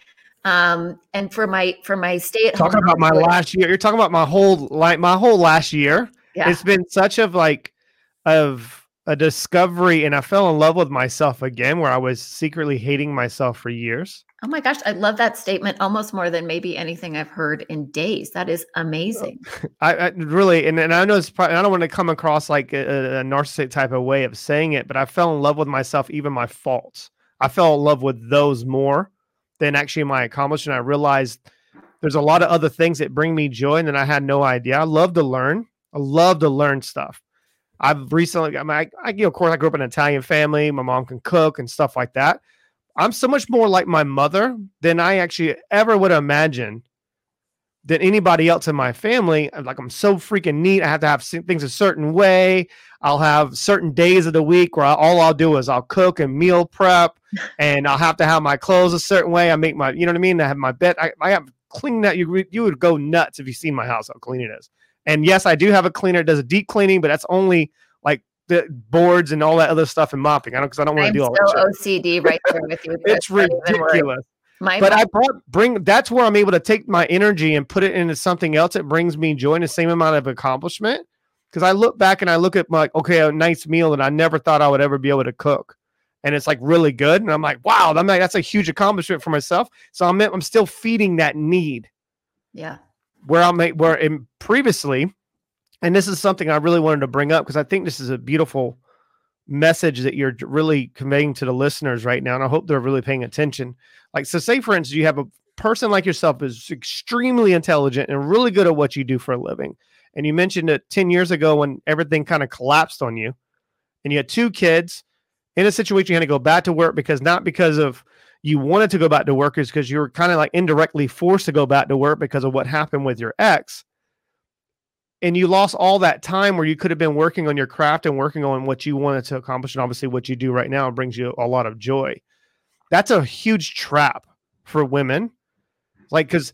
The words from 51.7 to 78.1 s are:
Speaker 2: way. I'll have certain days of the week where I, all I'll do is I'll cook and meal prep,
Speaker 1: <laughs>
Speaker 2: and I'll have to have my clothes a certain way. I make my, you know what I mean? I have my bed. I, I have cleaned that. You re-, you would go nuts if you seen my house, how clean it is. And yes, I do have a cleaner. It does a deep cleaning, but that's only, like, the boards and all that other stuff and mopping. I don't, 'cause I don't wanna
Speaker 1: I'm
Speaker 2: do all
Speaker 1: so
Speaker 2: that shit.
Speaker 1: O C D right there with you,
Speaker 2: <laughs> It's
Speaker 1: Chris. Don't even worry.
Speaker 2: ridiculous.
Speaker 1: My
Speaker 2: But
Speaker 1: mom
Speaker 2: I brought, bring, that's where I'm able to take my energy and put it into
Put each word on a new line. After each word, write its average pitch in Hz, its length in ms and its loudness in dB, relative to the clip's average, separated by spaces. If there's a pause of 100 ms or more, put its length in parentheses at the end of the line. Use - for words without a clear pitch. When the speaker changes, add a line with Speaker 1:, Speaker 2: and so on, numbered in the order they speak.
Speaker 2:
way. 185 560 4 (340)
I'll 143 160 0
have 151 400 2
certain 185 340 0
days 175 340 4
of 165 60 -4
the 160 100 2
week 175 340 2
where 143 100 2
I, 147 80 6
all 165 260 4
I'll 160 140 6
do 151 220 2
is 131 120 -2
I'll 127 140 0
cook 180 380 0
and 135 180 -4
meal 175 260 4
prep, 175 540 2 (200)
Speaker 1:
<laughs> - 200 -16
Speaker 2:
and 143 300 0
I'll 139 100 2
have 165 200 2
to 165 60 2
have 160 180 4
my 143 140 0
clothes 180 380 2
a 165 60 -4
certain 170 320 0
way. 170 180 4
I 156 60 2
make 156 180 0
my, 139 160 -2
you 170 160 -2
know 175 60 2
what 170 40 0
I 175 40 -2
mean? 180 200 2
I 147 60 2
have 143 100 -2
my 131 160 -4
bed. 175 260 2
I, 160 220 -2
I 175 120 0
have 156 160 -2 (200)
cleaned 233 360 -4
that. 180 120 2
You 170 120 -2
re-, 190 220 -2
you 220 120 -4
would 165 160 0
go 170 180 4
nuts 151 440 -2
if 131 80 -16
you 127 40 -10
seen 151 220 -6
my 117 120 -4
house, 113 220 -6
how 127 60 -18
clean 123 260 -10
it 113 180 -8
is. - 120 -20 (360)
And 156 200 2
yes, 190 180 4
I 175 100 4
do 175 160 2
have 190 140 4
a 180 60 0
cleaner. 175 300 0
It 160 40 0
does 151 140 2
a 139 40 -4
deep 175 260 0
cleaning, 190 340 2
but 156 60 2
that's 151 200 -4
only, 180 420 0 (320)
like, 151 200 -2 (260)
the 175 220 2
boards 160 640 2
and 151 100 -2
all 160 160 4
that 160 100 4
other 160 160 2
stuff 151 300 0
and 135 80 -6
mopping. 143 320 0
I 127 60 -2
don't, 139 100 -4
'cause - 80 -16
I 147 60 0
don't 147 120 -2
wanna 151 120 2
Speaker 1:
I'm 208 40 -4
Speaker 2:
do 139 120 0
all 123 120 0
Speaker 1:
so 202 160 4
Speaker 2:
that - 60 0
shit. 190 80 4
Speaker 1:
O 202 60 0
C 190 260 -4
D 170 220 -2
right 165 200 0 (100)
there 165 120 -2
with 160 220 -8
you, 160 160 -8
Speaker 2:
<laughs> - 40 -6
It's - 220 0
Speaker 1:
Chris. 190 220 2
Don't 170 200 -4
even 214 140 0
worry. 160 100 0
Speaker 2:
ridiculous. 135 320 0 (360)
Speaker 1:
My 190 200 -2
Speaker 2:
But 196 120 4
Speaker 1:
mom 220 80 4
Speaker 2:
I 226 40 4
brought, 220 440 0
bring, 208 360 0
that's 214 260 2
where 247 140 4
I'm 208 120 4
able 202 160 4
to 165 80 4
take - 280 -2
my 175 180 2
energy 175 480 2
and 143 140 -2
put 190 140 -2
it 190 120 0
into 170 220 -2